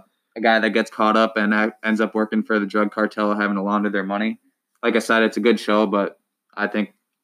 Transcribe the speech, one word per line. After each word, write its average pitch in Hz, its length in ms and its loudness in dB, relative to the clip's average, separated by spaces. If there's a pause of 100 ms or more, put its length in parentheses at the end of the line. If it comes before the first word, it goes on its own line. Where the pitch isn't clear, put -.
(360)
a 113 60 -10
guy 113 180 2
that 107 120 0
gets 110 180 0
caught 110 260 0
up 113 220 2
and 107 160 0
a-, 107 200 0 (100)
ends 110 180 0
up 110 140 -2
working 107 280 -2
for 110 160 0
the 101 60 -2
drug 104 260 0
cartel, 104 440 -2
having 104 200 -2
to 95 60 -4
launder 101 280 0
their 101 140 -4
money. 107 360 -4 (440)
Like 117 120 2
I 113 40 2
said, 113 240 2
it's 110 140 0
a 107 40 -2
good 113 180 4
show, 107 260 2
but 98 340 -2 (360)
I 101 120 -4
think 104 260 -4 (300)